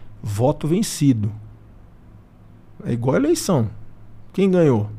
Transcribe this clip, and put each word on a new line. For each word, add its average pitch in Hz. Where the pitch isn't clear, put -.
voto 123
vencido. 139
É 135
igual 123
a -
eleição. 202
Quem 190
ganhou? 135